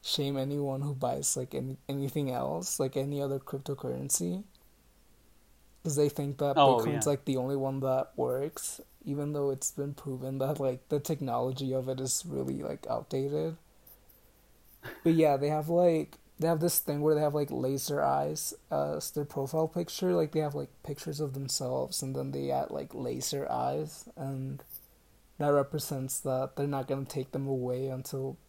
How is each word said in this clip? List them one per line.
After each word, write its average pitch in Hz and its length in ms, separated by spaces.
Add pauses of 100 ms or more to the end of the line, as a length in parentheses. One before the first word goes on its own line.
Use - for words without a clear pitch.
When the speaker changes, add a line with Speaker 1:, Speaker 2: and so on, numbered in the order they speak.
Speaker 1:
shame 139 340
anyone 139 440
who 143 140
buys, 131 420
like, 127 180
any, 131 220 (120)
anything 139 420
else, 135 480
like, 135 180
any 139 240
other 139 180
cryptocurrency. 139 1040 (1400)
'Cause 151 120
they 147 120
think 143 300
that 143 200
Speaker 2:
Oh, 131 260
Speaker 1:
Bitcoin's, - 20
Speaker 2:
yeah. 143 220
Speaker 1:
like, 143 180
the 139 120
only 127 180
one 135 240
that 131 360
works, 131 640 (240)
even 147 300
though 143 160
it's 135 220
been 143 240
proven 131 420
that, 139 220
like, 131 300
the 147 100
technology 131 760
of 131 160
it 131 100
is 131 280
really, 135 340
like, - 260
outdated. 147 720 (1500)
But 165 100
yeah, 151 240
they 143 120
have, 156 200
like, 170 480 (220)
they 160 80
have 165 120
this 165 200
thing 147 220
where 151 140
they 147 60
have, 147 120
like, 147 180
laser 135 520
eyes 143 500 (160)
as 147 420
their 147 140
profile 151 420
picture. 180 460
Like, 160 200
they 156 60
have, 147 160
like, 143 140 (140)
pictures 147 360
of 143 140
themselves, 131 720
and 135 120
then 135 160
they 139 200
add, 135 200
like, 143 220
laser 127 580
eyes, 135 640
and 135 480 (760)
that 147 100
represents 139 720
that 131 340
they're 143 120
not 139 200
gonna 135 180
take 131 260
them 139 160
away 127 400
until 131 500 (120)